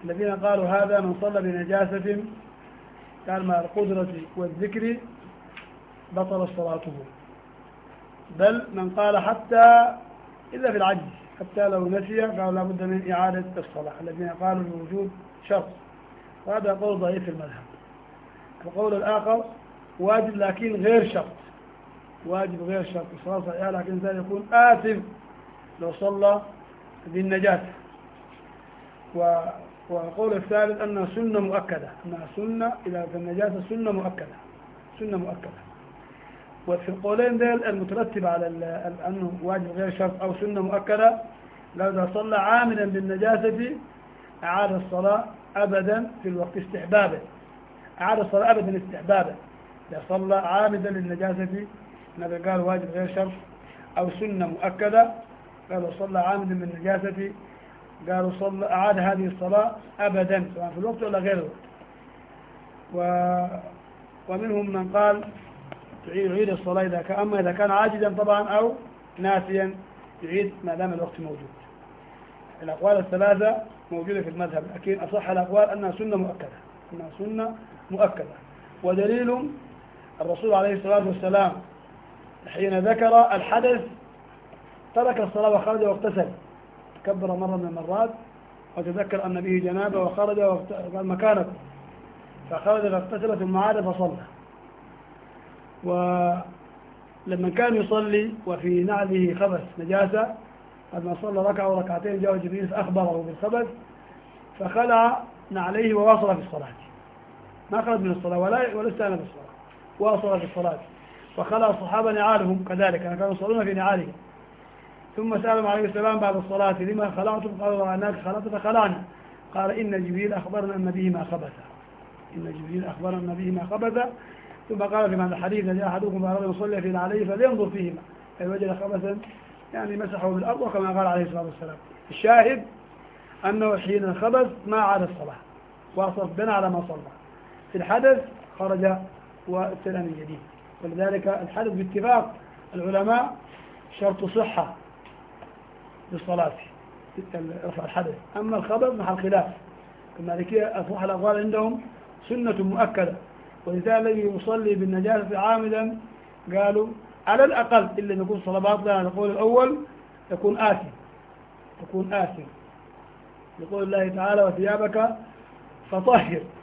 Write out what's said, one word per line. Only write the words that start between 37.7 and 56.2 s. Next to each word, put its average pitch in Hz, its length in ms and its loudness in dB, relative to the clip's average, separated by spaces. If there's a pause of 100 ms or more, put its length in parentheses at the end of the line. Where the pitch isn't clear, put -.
على 170 220 0
ال-، 165 160 -8
ال-، 165 440 -8
أنه 185 240 -4 (120)
واجب 180 320 -4
غير 185 220 -4
شرط 185 240 -2
أو 185 200 -4
سنة 208 200 -4
مؤكدة، 208 560 4 (580)
لو 185 140 0
إذا 185 240 0
صلى 214 220 -2
عاملا 214 500 4
بالنجاسة 220 920 0 (680)
أعاد 190 300 0
الصلاة 190 500 0 (320)
أبدا 202 560 0 (120)
في 190 60 -4
الوقت 175 280 -4
استحبابا، 180 600 2 (840)
أعاد 208 180 2
الصلاة 202 320 4
أبدا 190 260 2
استحبابا. 180 580 0 (560)
إذا 156 180 -8
صلى 190 260 2
عامدا 196 540 2
للنجاسة، 185 760 -4 (520)
النبي 170 320 -6
قال 185 120 0
واجب 180 320 -2
غير 180 220 -4
شرط 190 160 0 (680)
أو 180 120 0 (100)
سنة 196 280 -2
مؤكدة، 208 640 4 (600)
قالوا 180 280 -4
صلى 196 200 -2
عامدا 185 400 0